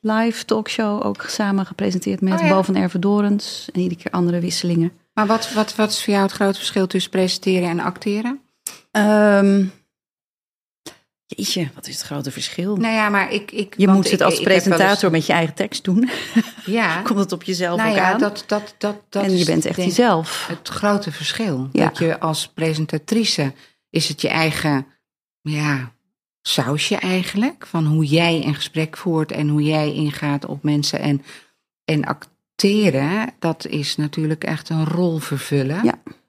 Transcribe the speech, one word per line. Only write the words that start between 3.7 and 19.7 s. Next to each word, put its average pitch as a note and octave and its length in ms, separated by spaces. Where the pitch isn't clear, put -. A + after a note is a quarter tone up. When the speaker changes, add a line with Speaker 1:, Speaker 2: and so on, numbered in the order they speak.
Speaker 1:
en F3+ 60
iedere F3 220
keer - 100
andere F3 280
wisselingen. E3+ 520
Speaker 2:
Maar G#3+ 140
wat, A3 260
wat, G#3+ 220
wat G#3+ 140
is - 140
voor G#3 100
jou G3 120
het F#3+ 100
grote G3 220
verschil - 300
tussen F#3 240
presenteren F#3 580
en E3+ 100
acteren? A3 600
Speaker 1:
Ehm, G#3 720
jeetje, F3 500
wat - 120
is C#3+ 100
het - 80
grote C#3+ 260
verschil? F#3+ 440
Speaker 2:
Nou A3 180
ja, G#3+ 160
maar G3 240
ik, G#3 180
ik, G#3 260
Speaker 1:
Je F#3+ 80
Speaker 2:
want F#3+ 120
Speaker 1:
moet F#3+ 140
het G3 80
Speaker 2:
ik, C#3+ 60
Speaker 1:
als E3 80
Speaker 2:
ik - 60
heb - 80
wel F#3 80
eens F#3 120
Speaker 1:
presentator F#3+ 440
met D#3+ 140
je F#3+ 80
eigen E3 200
tekst - 300
doen. A3+ 260
<laughs> - 60
Speaker 2:
Ja. F#3+ 360
Speaker 1:
Komt G#3 180
het G3 120
op F3 120
jezelf F3 340
Speaker 2:
Nou A3 120
Speaker 1:
ook E3 60
Speaker 2:
ja, F#3 160
Speaker 1:
aan? G#3+ 80
Speaker 2:
dat, D4+ 280
dat, G#3 300
dat, G#3 180
dat G3+ 140
Speaker 1:
En G3 80
je F3+ 60
Speaker 2:
is, F3 80
Speaker 1:
bent D#3+ 200
echt E3 100